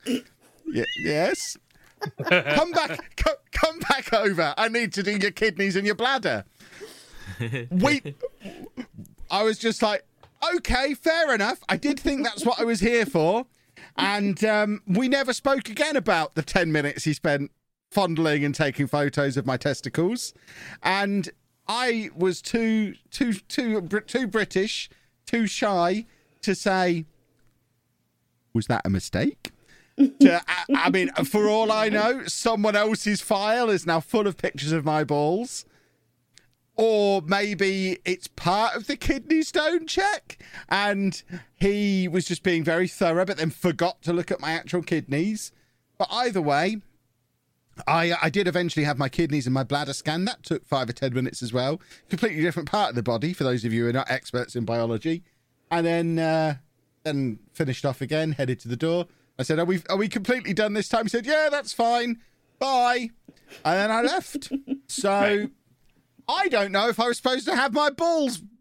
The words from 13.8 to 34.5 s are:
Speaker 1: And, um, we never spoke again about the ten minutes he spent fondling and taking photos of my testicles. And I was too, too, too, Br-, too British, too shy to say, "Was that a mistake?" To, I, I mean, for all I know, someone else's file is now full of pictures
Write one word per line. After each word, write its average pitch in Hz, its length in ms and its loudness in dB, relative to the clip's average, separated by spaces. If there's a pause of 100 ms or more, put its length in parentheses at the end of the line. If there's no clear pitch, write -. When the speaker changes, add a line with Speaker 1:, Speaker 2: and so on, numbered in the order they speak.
Speaker 1:
And, 202 480 0
um, 208 420 2
we 226 220 2
never 262 240 2
spoke 269 360 0
again 285 280 0
about 170 400 0
the 156 60 -2
ten 170 280 0
minutes 147 340 -2
he 156 100 2
spent 143 360 0 (400)
fondling 160 540 2
and 143 100 0
taking 143 320 0
photos 143 500 0
of 131 80 -2
my 127 120 0
testicles. 160 760 -2 (520)
And 196 440 0 (380)
I 233 480 -2
was 175 260 0
too, 220 540 0 (160)
too, 240 220 -2
too, 214 480 -2
Br-, 185 180 -4
too 240 300 -2
British, 208 600 -2 (380)
too 226 220 0
shy 196 580 0 (360)
to 190 120 0
say, 180 520 2 (1500)
"Was 110 140 0
that 117 180 -2
a - 60 -2
mistake?" - 640 -2 (460)
To, 262 500 6
I, 175 160 -2 (220)
I 180 40 4
mean, 180 200 2 (160)
for 208 220 2
all 220 220 2
I 214 200 2
know, 220 360 0
someone 214 480 0
else's 208 460 2
file 220 500 2
is 190 160 0
now 165 140 2
full 214 260 0
of 190 120 -2
pictures 147 340 -4